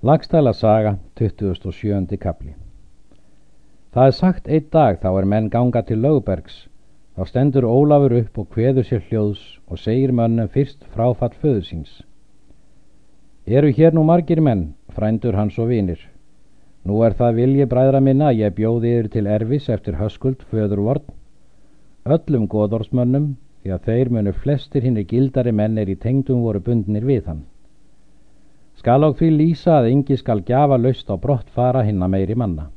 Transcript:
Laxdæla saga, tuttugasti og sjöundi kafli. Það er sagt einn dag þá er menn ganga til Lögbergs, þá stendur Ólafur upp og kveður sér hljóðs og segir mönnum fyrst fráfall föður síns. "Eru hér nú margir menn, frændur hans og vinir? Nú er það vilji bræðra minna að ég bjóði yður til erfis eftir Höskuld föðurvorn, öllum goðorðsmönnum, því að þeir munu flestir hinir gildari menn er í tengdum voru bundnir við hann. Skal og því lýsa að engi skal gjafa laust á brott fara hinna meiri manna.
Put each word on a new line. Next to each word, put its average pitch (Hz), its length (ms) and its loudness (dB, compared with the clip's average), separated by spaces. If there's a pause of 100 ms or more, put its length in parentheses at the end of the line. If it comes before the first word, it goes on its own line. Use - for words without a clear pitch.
Laxdæla 147 460 2
saga, 107 400 2 (260)
tuttugasti 98 480 -4
og 87 80 -8
sjöundi 101 420 -4
kafli. 78 360 -8 (1400)
Það 123 160 4
er 131 80 4
sagt - 320 -2
einn 156 240 -2
dag 139 300 2
þá 101 80 -2
er 95 180 0
menn 107 240 0
ganga 120 320 0
til 113 160 -4
Lögbergs, 117 640 -2 (560)
þá 92 100 -4
stendur 131 400 0
Ólafur 139 540 4
upp 107 180 -8
og 101 140 -8
kveður 127 340 0
sér 113 220 -2
hljóðs 104 320 -2 (260)
og 87 140 -12
segir 127 340 0
mönnum 117 380 0
fyrst - 400 -4
fráfall 120 480 -2
föður 120 260 0
síns. - 360 -14 (1400)
"Eru 139 260 4
hér 160 180 6
nú 156 140 4
margir 165 340 2
menn, 107 360 0 (200)
frændur 110 400 -2
hans 104 240 -2
og 117 140 0
vinir? 95 260 -2 (880)
Nú 104 180 0
er 113 80 4
það 117 300 0
vilji 135 240 2
bræðra 131 340 2
minna 135 320 4
að 113 140 0
ég 95 100 -2
bjóði 117 380 0
yður 113 180 -2
til 104 160 -2
erfis 113 420 -2
eftir 98 300 -4
Höskuld 131 520 -4
föðurvorn, 104 520 -2 (1000)
öllum 139 420 0
goðorðsmönnum, 123 880 -2 (240)
því 95 160 -8
að - 80 -8
þeir 120 260 0
munu 107 220 0
flestir 135 520 -4
hinir 120 200 0
gildari 123 480 0
menn 107 260 0
er 104 120 -2
í 92 100 -6
tengdum 127 480 -2
voru 104 120 -2
bundnir 107 440 -2
við 131 220 -2
hann. 76 180 -10 (1300)
Skal 123 300 2
og 143 100 0
því 165 160 2
lýsa 156 460 2
að 117 100 2
engi 139 300 0
skal 107 260 -4
gjafa 135 320 2
laust 113 320 -2
á 98 80 -2
brott 127 320 -2
fara 123 340 0
hinna 101 240 0
meiri 95 300 0
manna. 85 400 -4